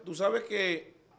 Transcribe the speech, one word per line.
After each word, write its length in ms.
tú 100
sabes 300
que 500